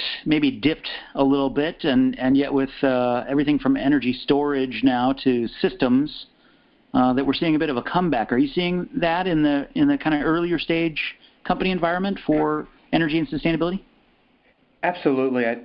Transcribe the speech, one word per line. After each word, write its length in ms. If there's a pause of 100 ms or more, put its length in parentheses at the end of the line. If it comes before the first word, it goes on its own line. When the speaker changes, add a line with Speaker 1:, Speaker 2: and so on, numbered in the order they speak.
(240)
Speaker 1:
maybe 260
dipped 380 (260)
a 80
little 280
bit, 340
and, 340
and 180
yet 180
with, 160 (120)
uh, 460
everything 300
from 180
energy 380 (100)
storage 580
now 300 (120)
to 220 (140)
systems, 680 (680)
uh, 180
that 140
we're 80
seeing 200
a 40
bit 100
of 80
a 60
comeback. 500
Are 60
you 100
seeing 460
that 320
in 160
the, 320
in 140
the 100
kinda 220
earlier 380
stage 580 (280)
company 260
environment 560
for 400 (260)
energy 260
and 100
sustainability? 540 (1000)
Speaker 2:
Absolutely. 600
I, 200